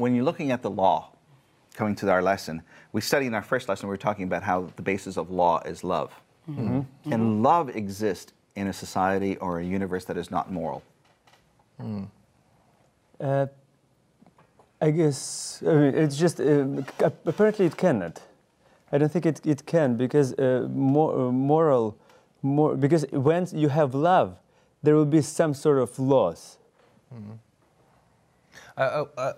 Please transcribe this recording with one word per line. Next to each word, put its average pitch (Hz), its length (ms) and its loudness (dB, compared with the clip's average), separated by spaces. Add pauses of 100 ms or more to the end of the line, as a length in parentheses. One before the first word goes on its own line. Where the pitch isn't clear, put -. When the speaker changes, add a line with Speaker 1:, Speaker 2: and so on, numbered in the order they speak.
Speaker 1:
when 123 140 2
you're 123 160 0
looking 143 240 -6
at 120 120 -10
the 98 60 -4 (100)
law, 87 140 4 (840)
coming 104 220 -2
to 107 40 -4 (100)
our 92 160 2
lesson, 90 240 -4 (400)
we 107 60 -2
studied 139 300 0
in 110 80 -6
our - 140 -10
first 123 160 -4
lesson, 98 200 -4
we 98 80 -4
were - 120 -12
talking 101 220 -6
about 87 200 -4
how 90 60 2 (220)
the 87 140 -12
basis 95 240 -8
of 82 80 -6 (180)
law 85 120 4 (160)
is 82 120 -14 (120)
love. 69 140 -4 (400)
Speaker 2:
Mm-hmm. 127 300 -4 (320)
Speaker 1:
Can 113 100 0
Speaker 3:
Mm-hmm. 110 280 2
Speaker 1:
love 165 180 4 (160)
exist 98 440 -4 (340)
in 98 60 -2
a 95 60 -6 (120)
society 98 480 0 (120)
or 87 60 -4 (120)
a - 20 -6 (140)
universe 92 300 -6
that 87 140 -4
is - 140 -14
not - 60 -2 (160)
moral? 73 200 -8 (1000)
Speaker 4:
Mm. 104 240 -8 (1120)
Speaker 2:
Uh, 139 260 0 (1400)
I 151 40 4
guess, 151 260 2 (480)
I 165 160 4
mean, 139 140 4
it's 147 300 2
just, 165 140 0
uh, - 60 0 (540)
c-, 165 120 4 (140)
apparently 208 400 2
it 156 120 0
cannot. 104 380 0 (760)
I 147 80 0
don't 151 160 2
think 165 100 0
it, 156 140 0 (140)
it - 120 -4
can, 143 380 2
because, 131 300 2
uh, 127 360 0
mo-, 135 600 2
uh, - 20 0
moral, 135 640 2 (460)
mor-, 139 340 2
because 143 360 2
when 160 420 2
you 151 160 0
have 135 260 0
love, 143 400 2 (480)
there 151 120 6
will 151 240 4
be - 20 4
some 151 320 0
sort 143 260 2
of 120 180 -2
laws. 131 600 2 (560)
Speaker 4:
Mm-hmm. 110 220 -16 (1400)
I, 131 60 0
I, 135 200 -2 (140)
I, 127 200 -4